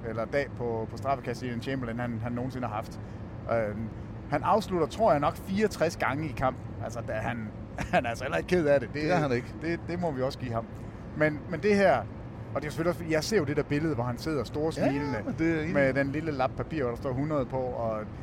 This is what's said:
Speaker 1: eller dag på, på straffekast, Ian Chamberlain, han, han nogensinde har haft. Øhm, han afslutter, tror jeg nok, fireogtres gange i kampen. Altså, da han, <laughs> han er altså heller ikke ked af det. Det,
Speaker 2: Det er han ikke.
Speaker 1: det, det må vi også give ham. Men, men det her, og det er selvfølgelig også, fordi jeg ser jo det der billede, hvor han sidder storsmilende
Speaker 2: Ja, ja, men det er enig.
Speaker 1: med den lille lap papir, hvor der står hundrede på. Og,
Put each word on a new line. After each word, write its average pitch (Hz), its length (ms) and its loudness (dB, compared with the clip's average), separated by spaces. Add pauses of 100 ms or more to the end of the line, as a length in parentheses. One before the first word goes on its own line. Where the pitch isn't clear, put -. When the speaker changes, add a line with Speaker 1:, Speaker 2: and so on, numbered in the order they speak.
Speaker 1:
eller 110 160 -2
dag 143 220 0 (100)
på, 113 340 -2
på 120 60 -8
straffekast, 123 460 -2
Ian 120 200 -4
Chamberlain, 123 360 -2
han, 120 240 -2
han 120 100 -2
nogensinde 123 340 -2
har 107 80 -4
haft. - 260 -6 (520)
Øhm, 110 360 0 (420)
han 127 120 0
afslutter, 180 440 2
tror 208 240 4
jeg 147 100 6
nok, 151 160 2
fireogtres 190 600 0
gange 143 320 0
i 131 80 -6
kampen. 131 260 0 (220)
Altså, 113 240 -6
da 120 40 -2
han, 110 360 -2 (180)
<laughs> - 260 -6
han 165 120 4
er 120 40 -2
altså 117 160 -4
heller 151 140 -2
ikke 165 100 -2
ked 175 180 4
af 143 140 8
det. 117 140 -2
Det, 147 80 -2
Speaker 2:
Det 156 100 2
er 180 40 6
han 151 160 2
ikke. 123 300 0
Speaker 1:
det, 165 260 -2
det 170 120 -2
må 175 100 0
vi 127 120 -2
også 135 160 0
give 123 140 -4
ham. 113 120 0 (520)
Men, 151 240 2 (100)
men 165 100 -2
det 208 160 6
her, 180 220 8 (560)
og 143 80 -2
det 147 40 -4
er 151 40 -6
selvfølgelig 165 200 0
også, 165 100 0
fordi 165 120 -2
jeg 156 120 4
ser 220 120 2
jo 170 80 4
det 143 120 0
der 147 60 4
billede, 147 320 0
hvor 120 100 0
han 123 140 -2
sidder 147 260 -2
storsmilende 147 560 0
Speaker 2:
Ja, 139 160 -2
ja, 104 100 -2
men 127 120 -2
det 165 180 2
er - 60 0
enig. 110 120 -2
Speaker 1:
med 135 200 6
den 139 180 2
lille 156 200 -2
lap 131 240 2
papir, 151 260 -4
hvor 120 80 2
der 117 60 -2
står 135 160 -2
hundrede 143 340 0
på. 131 120 -4
Og, 117 420 -2 (220)